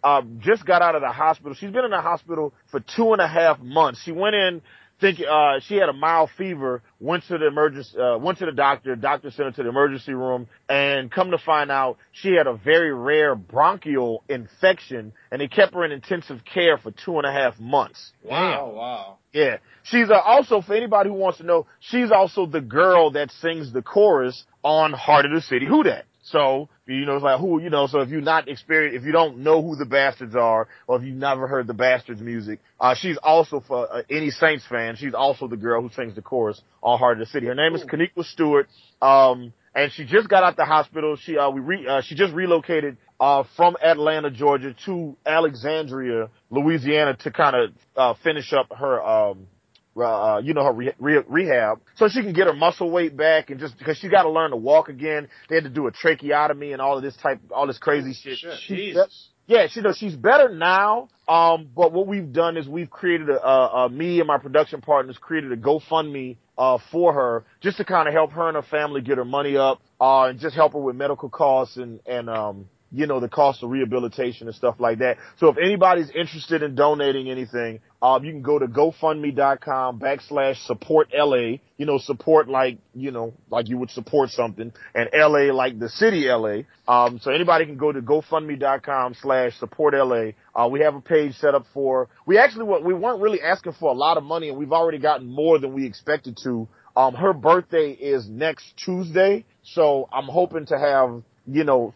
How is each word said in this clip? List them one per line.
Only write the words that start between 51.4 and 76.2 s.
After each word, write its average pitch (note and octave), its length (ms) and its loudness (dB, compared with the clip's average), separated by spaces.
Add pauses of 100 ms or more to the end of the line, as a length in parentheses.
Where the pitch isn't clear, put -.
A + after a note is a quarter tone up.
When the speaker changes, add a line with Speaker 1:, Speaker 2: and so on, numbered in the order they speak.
Speaker 1:
so A3 120 4
she A3+ 140 -2
can G3+ 100 -6
get F3+ 160 4
her D#3 40 2
muscle E3 380 0
weight E3 260 -2
back, D#3 340 2
and C3+ 100 -12
just D3 180 -14
because D#3 200 -6
she G3 100 -12
gotta F3+ 200 4
learn D#3+ 220 0
to B2+ 60 -6
walk C#3+ 320 4
again, D3 400 -6 (200)
they D#3 60 -4
had D#3+ 100 2
to C3+ 60 -12
do C#3 160 -4
a G#2+ 60 -2
tracheotomy D3 800 0
and C3+ 100 -8
all C#3 140 0
of C3 80 -6
this C3+ 120 -10
type, C3+ 220 -4 (140)
all C3+ 160 0
this B2+ 100 -8
crazy C#3+ 320 -2
Speaker 3:
Oh, - 100 -14
Speaker 1:
shit. C3 180 -14
Speaker 3:
shit. E3 280 -14
Speaker 1:
She G3 100 -10
Speaker 2:
Jesus. F#3+ 520 -2 (180)
Speaker 1:
yeah, G3+ 240 6
she A3+ 120 -10
does. G3+ 140 0
She's F#3 200 -8
better B3 320 6
now. G3 600 0 (200)
Um, E3 460 4
but E3 180 4
what F#3+ 160 -2
we've F#3 240 -6
done E3 240 0
is C#3+ 120 -8
we've D#3+ 220 -10
created E3+ 400 -2
a, C3+ 100 2
uh, B2+ 440 4
uh, B2 40 0
me E3+ 300 -2
and E3 80 2
my D3 120 0
production C#3+ 420 -2
partners C3 380 0
created D3+ 340 -6
a A#2+ 40 -6
GoFundMe, C#3 800 -2 (220)
uh, B2+ 200 2 (120)
for E3+ 220 2
her A#2+ 320 -2 (160)
just F#3+ 180 -4
to G#3 60 -4
kinda D#3+ 260 0
help D#3 220 2
her E3 160 -4
and D#3 80 -4
her C3+ 60 -4
family D3+ 380 -4
get B2+ 180 -2
her B2 60 -4
money C#3 320 -2
up, C3+ 240 2 (200)
uh, C3+ 240 4
and B2+ 160 -4
just D3 160 -8
help D#3 160 4
her D3 80 -8
with C3 160 -4
medical C#3 320 -6
costs C3 480 0
and, A#2+ 300 -14
and, A#2+ 220 -8
um, G#2 380 -8 (260)
you C#3+ 160 -2
know, C3+ 100 0
the A#2+ 100 -4
cost C#3 360 0
of A#2+ 60 -8
rehabilitation B2 760 -4
and A2+ 80 -12
stuff A#2+ 240 -2
like A#2 200 -2
that. B2 180 0 (220)
So E3 100 6
if C#3 100 2
anybody's F3+ 520 2
interested D#3+ 520 -4